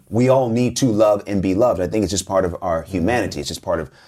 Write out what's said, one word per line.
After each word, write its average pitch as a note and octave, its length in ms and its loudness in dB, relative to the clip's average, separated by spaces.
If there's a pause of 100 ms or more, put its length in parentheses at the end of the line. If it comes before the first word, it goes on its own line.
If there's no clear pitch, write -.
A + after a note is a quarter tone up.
(100)
we B2 180 2
all C3 220 4
need B2 280 0
to C#3 80 2
love G#2 420 4
and G2+ 120 -2
be F#2 140 0
loved. G#2 260 2
I F2+ 60 -2
think G#2 160 -2
it's F2+ 80 -2
just F#2+ 160 -4
part F#2+ 180 0
of F2 160 -2
our E2 220 -2
humanity. F2+ 560 -2
It's C#2+ 100 -8
just E2 140 -10
part E2 180 -4
of D2+ 100 -10 (180)